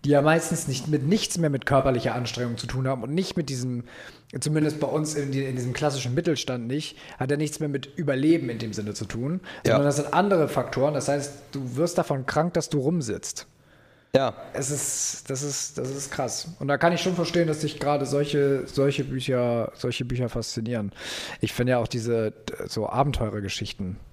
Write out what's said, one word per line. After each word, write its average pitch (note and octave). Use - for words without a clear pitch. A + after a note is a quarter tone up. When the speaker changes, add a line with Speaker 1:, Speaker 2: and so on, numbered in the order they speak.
Speaker 1:
die C#3
ja C#3+
meistens D#3+
nicht C3
mit, D3
nichts F#3+
mehr D#3+
mit C3+
körperlicher B2+
Anstrengung A#2+
zu -
tun C3
haben B2+
und C#3
nicht F#3
mit D#3
diesem, B2
zumindest D3+
bei C#3+
uns D3+
in C#3+
die, C3+
in C3
diesem B2
klassischen C3
Mittelstand C3+
nicht, C#3+
hat B2+
ja C#3+
nichts D3
mehr D3+
mit C#3
Überleben C#3
in A2+
dem A2
Sinne G#2
zu G#2
tun, C3
Speaker 2:
Ja. A2+
Speaker 1:
sondern C#3+
das C#3+
sind C#3+
andere F3+
Faktoren. C3+
Das C3
heißt, C#3
du B2+
wirst E3+
davon C#3+
krank, E3
dass D#3+
du D3
rumsitzt. C3
Speaker 2:
Ja. C3+
Speaker 1:
Es C3
ist, -
das C3+
ist, -
das C3+
ist C#3
krass. -
Und C#3
da C#3
kann E3+
ich E3+
schon F#3
verstehen, E3+
dass D3+
dich D3+
gerade C#3+
solche, C#3+
solche C3+
Bücher, B2
solche B2
Bücher B2
faszinieren. A2+
Ich A2
finde B2+
ja B2
auch A2+
diese, A2+
so G#2+
Abenteurergeschichten G#2